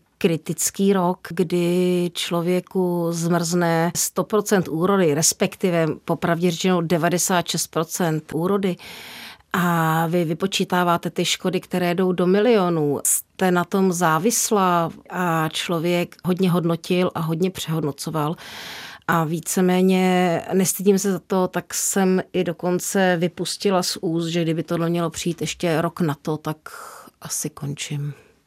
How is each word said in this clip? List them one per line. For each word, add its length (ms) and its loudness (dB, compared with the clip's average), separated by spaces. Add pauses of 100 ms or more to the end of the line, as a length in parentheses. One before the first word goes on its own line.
(180)
kritický 760 0
rok, 360 0
kdy 840 0
člověku 1000 -2
zmrzne 840 0
sto 260 -2
procent 440 2
úrody, 460 2
respektive 760 0 (180)
popravdě 460 0
řečeno 300 0
devadesát 680 0
šest 200 -4
procent 560 -2 (100)
úrody. 420 0 (800)
A 540 2
vy 180 0
vypočítáváte 840 0
ty 160 -2
škody, 340 -2
které 360 -2
jdou 160 2
do 160 0
milionů. 760 4
Jste 480 0
na 120 2
tom 280 2
závislá 1000 2 (180)
a 400 0
člověk 680 -2 (100)
hodně 260 2
hodnotil 640 0
a 40 -4
hodně 300 -2
přehodnocoval. 840 -4 (720)
A 160 2
víceméně 1160 2 (120)
nestydím 460 2
se 120 0
za 160 -2
to, 200 2
tak 260 -6
jsem 480 2 (120)
i 100 0
dokonce 760 0
vypustila 680 -2
z 180 -4
úst, 260 0
že 160 -2
kdyby 200 0
tohle 260 -2
mělo 200 0
přijít 320 -6
ještě 400 0
rok 200 -4
na 200 0
to, 160 -4
tak 200 -8 (640)
asi 280 -8
končím. 640 -8 (340)